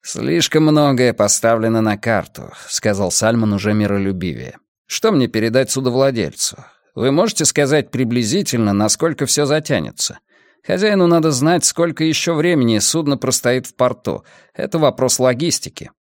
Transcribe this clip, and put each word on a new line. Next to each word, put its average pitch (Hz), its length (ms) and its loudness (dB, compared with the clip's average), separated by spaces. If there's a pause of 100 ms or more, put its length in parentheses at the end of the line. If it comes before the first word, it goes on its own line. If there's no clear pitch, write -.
«Слишком 156 600 -2
многое 143 500 4
поставлено 113 680 2
на 104 160 0
карту», — - 540 -4 (160)
сказал 98 420 -2
Сальмон 110 420 2
уже 101 220 0
миролюбивее. 98 800 -2 (300)
«Что - 260 0
мне 127 160 2
передать 117 420 0
судовладельцу? 127 960 -2 (300)
Вы 123 180 0
можете 190 320 0
сказать 143 460 0
приблизительно, 120 840 0
насколько 123 540 0
всё 147 180 0
затянется? 135 760 -4 (460)
Хозяину 196 400 2
надо 160 260 4
знать, 151 340 2
сколько 165 360 -2
ещё 160 320 0
времени 147 440 2
судно 143 400 -2
простоит 127 480 -2
в - 100 -18
порту. 123 480 -2 (300)
Это - 240 -4
вопрос 131 400 0
логистики». 127 720 -2 (120)